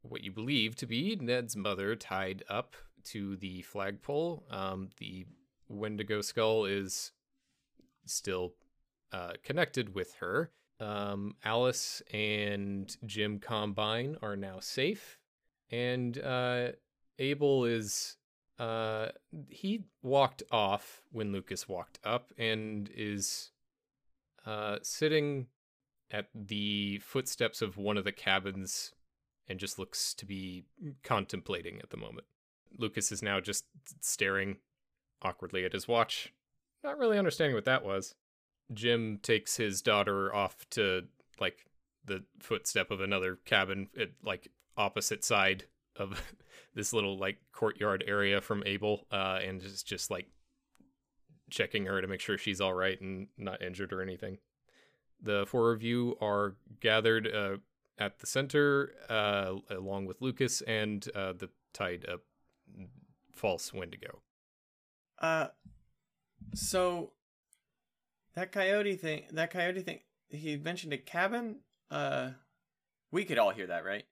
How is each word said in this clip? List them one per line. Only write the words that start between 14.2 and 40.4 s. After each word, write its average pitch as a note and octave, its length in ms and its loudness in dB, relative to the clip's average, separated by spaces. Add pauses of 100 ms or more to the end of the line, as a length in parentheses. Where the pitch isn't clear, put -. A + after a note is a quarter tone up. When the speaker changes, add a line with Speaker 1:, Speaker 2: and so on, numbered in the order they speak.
Speaker 1:
are G#2 140 -4
now F#2+ 240 -8
safe, - 580 -2 (520)
and, B2 480 -2
uh, B2 540 0 (460)
Abel C#3 460 4
is, A2+ 520 0 (420)
uh, A2 520 -2 (380)
he G3+ 360 -2 (180)
walked C3+ 480 4
off G#2 520 4 (100)
when G#2+ 200 -2
Lucas F#2+ 360 -4
walked F2+ 340 -6
up A#2 340 -2
and G#2+ 540 -2
is, G#2 600 -4 (960)
uh, G#2+ 360 -4
sitting D3 680 2 (640)
at G#2 240 -6
the G2+ 640 -2
footsteps - 640 -2
of G2+ 140 -4
one G#2 200 0
of F#2+ 80 0
the G2+ 80 0
cabins F#2+ 800 -2 (560)
and F#2 120 -6
just G2 180 -6
looks - 360 -4
to - 120 -12
be F#2+ 400 -8 (380)
contemplating F#2 760 -2
at - 100 -18
the - 60 -12
moment. A1 300 -12 (520)
Lucas G#2+ 340 -2
is G2+ 100 -6
now G2+ 180 0
just - 240 -4 (360)
staring G2 580 0 (640)
awkwardly F#2 420 -2
at F#2 80 0
his G2 160 -4
watch, - 440 2 (500)
not D4 160 -4
really A3+ 180 4
understanding D#3+ 380 4
what G#2 100 0
that C3 200 4
was. G2 320 -2 (560)
Jim A2+ 460 2
takes - 400 2
his G2+ 240 0
daughter G2+ 520 4
off G2 360 -2